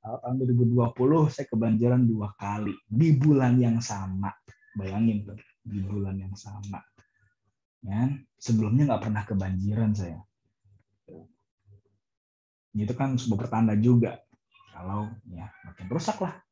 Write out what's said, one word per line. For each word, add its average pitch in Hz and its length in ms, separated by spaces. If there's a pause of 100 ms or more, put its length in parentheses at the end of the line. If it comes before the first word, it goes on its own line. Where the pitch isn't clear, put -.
Awal 117 160
tahun 127 180
dua 127 80
ribu 123 220
dua 120 240
puluh 151 320
saya - 240
kebanjiran 117 560
dua 107 320
kali 104 340 (140)
di 139 320
bulan 131 400
yang 117 240
sama. 98 480 (480)
Bayangin 101 480
tuh, 104 120 (280)
di 101 180
bulan 98 380
yang 95 160
sama. 101 420 (1000)
Ya, 117 320 (240)
sebelumnya 113 560
nggak - 160
pernah 104 160
kebanjiran 101 640
saya. 90 320 (2500)
Itu 107 160
kan 131 240
sebuah 113 320
pertanda 110 240
juga 117 480 (480)
kalau 101 400 (160)
ya 87 240 (160)
makin 92 240
rusak 160 320
lah. 170 160 (140)